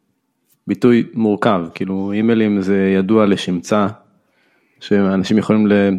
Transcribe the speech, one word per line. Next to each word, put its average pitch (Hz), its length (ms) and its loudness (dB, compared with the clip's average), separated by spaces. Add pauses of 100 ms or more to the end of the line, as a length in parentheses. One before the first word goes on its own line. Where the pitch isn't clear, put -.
(680)
ביטוי 117 380 2 (100)
מורכב, 107 460 0 (140)
כאילו 95 380 -6
אימיילים 110 500 0
זה 98 360 0
ידוע 104 280 2
לשמצה, 98 600 -2 (920)
שאנשים 98 580 0
יכולים 107 280 0
ל-, 101 320 2